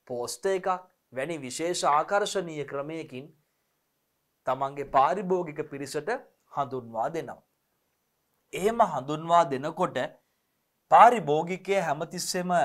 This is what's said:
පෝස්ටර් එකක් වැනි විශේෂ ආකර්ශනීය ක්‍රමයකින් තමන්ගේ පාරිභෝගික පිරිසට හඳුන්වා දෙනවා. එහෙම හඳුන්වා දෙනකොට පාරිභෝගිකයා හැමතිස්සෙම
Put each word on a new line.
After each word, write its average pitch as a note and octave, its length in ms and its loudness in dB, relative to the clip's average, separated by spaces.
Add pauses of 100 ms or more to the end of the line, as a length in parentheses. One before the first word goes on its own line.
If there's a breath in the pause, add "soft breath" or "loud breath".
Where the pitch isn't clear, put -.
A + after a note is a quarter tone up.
පෝස්ටර් A#2+ 420 -6
එකක් F#3+ 180 -2 (440)
වැනි D3 260 -6
විශේෂ E3 480 -4
ආකර්ශනීය D#3+ 800 0
ක්‍රමයකින් C#3+ 680 -10 (1120)
තමන්ගේ C#3 440 -6
පාරිභෝගික E3 760 0
පිරිසට D3 500 -6 (360)
හඳුන්වා B2 580 -4
දෙනවා. C3+ 320 -10 (1120)
එහෙම A3 300 2
හඳුන්වා D#3+ 600 2
දෙනකොට D3 540 -4 (920)
පාරිභෝගිකයා F#3 920 6
හැමතිස්සෙම E3+ 680 -4 (140)